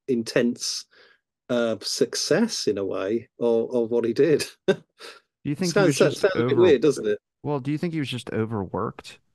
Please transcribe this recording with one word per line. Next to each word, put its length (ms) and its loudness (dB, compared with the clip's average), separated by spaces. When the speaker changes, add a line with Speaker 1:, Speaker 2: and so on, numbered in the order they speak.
Speaker 1:
intense, 800 -4
uh, 320 -2
success 840 -2
in 120 0
a 60 -4
way 440 -4
of, 340 0
of 180 0
what 140 0
he 80 -2
did. 320 2
<laughs> 100 -8
Speaker 2:
Do 140 2
you 100 -2
think 140 -2
he 60 -4
Speaker 1:
Sounds, 120 6
Speaker 2:
was 120 2
just 200 2
Speaker 1:
sounds 160 2
a 40 0
bit 160 2
Speaker 2:
over- 80 6
Speaker 1:
weird, 200 6
doesn't 240 2
it? 140 -2
Speaker 2:
Well, 160 -2
do 100 -6
you 80 -2
think 140 -4
he 80 -4
was 80 -4
just 240 -8
overworked? 880 -4